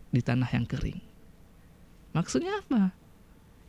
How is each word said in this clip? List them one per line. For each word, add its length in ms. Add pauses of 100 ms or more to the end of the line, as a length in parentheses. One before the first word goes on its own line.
di 160
tanah 240
yang 160
kering. 400 (1040)
Maksudnya 540
apa? 260 (800)